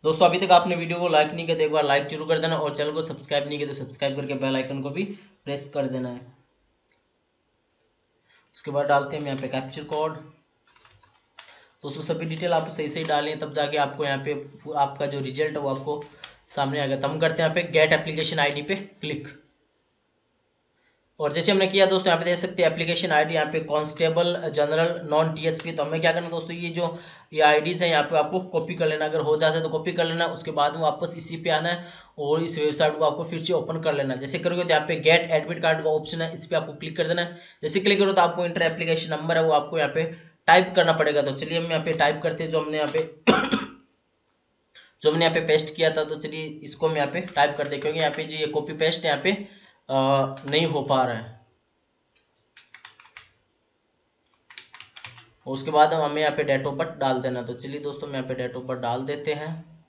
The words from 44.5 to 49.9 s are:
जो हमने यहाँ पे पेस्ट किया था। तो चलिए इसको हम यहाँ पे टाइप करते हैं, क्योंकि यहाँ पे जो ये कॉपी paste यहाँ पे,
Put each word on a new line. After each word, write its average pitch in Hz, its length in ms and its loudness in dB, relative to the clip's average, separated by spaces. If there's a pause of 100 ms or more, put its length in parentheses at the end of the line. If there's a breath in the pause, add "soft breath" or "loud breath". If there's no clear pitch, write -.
जो 151 80 6
हमने 165 140 4
यहाँ 160 100 4
पे 165 60 2
पेस्ट 156 360 2
किया 160 140 4
था। 156 140 0
तो 151 100 -6
चलिए 156 320 -8
इसको - 420 -4
हम 160 80 0
यहाँ 143 120 0
पे 175 120 -4
टाइप 143 380 2
करते 139 120 -4
हैं, 147 120 -6
क्योंकि 156 180 -2
यहाँ 147 120 2
पे 156 120 -6
जो 156 120 -10
ये 151 100 -2
कॉपी 151 260 -4
paste 160 320 0
यहाँ 143 200 2
पे, 196 220 0 (440 loud breath)